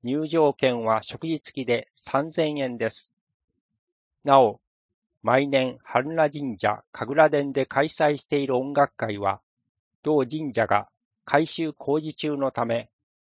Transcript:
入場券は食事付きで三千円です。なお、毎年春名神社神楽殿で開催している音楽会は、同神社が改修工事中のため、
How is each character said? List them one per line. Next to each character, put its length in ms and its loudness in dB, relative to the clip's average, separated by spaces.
入 240 -4
場 280 2
券 300 0
は 180 2
食 240 -12
事 120 -4
付 240 -10
き 40 -6
で 280 -2
三 380 -4
千 260 -2
円 200 -4
で 120 -2
す。 220 -18
な 160 6
お、 200 2
毎 260 2
年 340 0
春 320 -2
名 160 2
神 280 -6
社 320 0
神 240 -8
楽 220 6
殿 160 -2
で 140 0
開 220 0
催 280 0
し 80 -12
て 140 -2
い 80 0
る 100 0
音 160 -2
楽 240 2
会 220 -4
は、 240 -2
同 220 2
神 300 -6
社 120 2
が 220 0
改 200 2
修 280 -6
工 260 -2
事 140 -10
中 240 -4
の 120 -2
た 140 -2
め、 240 -4